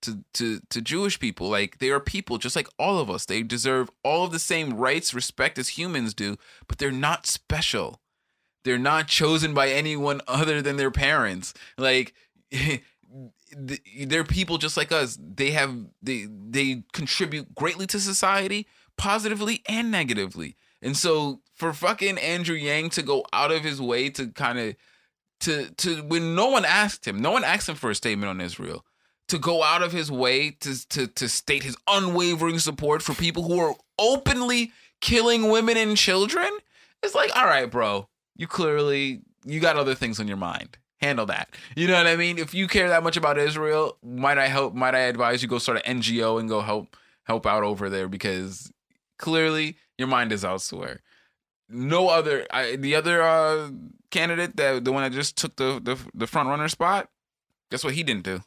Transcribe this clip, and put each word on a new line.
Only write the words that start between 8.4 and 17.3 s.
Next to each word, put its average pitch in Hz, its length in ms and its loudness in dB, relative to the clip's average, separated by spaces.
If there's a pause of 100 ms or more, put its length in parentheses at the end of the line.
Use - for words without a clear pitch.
They're 123 140 2
not 147 300 2
chosen 156 440 2
by 139 180 4
anyone 143 580 0
other 147 340 0
than 139 140 -2
their 135 140 2
parents. 117 640 0 (240)
Like, 131 360 2 (160)
<laughs> - 200 -20
th-, 135 1300 -8 (260)
they're 156 180 0
people 165 340 0
just 151 180 -2
like 151 160 0
us. 131 280 0
They 98 320 -2
have, 139 240 0 (260)
they, 113 260 -4
they 117 540 -4 (100)
contribute 151 640 -4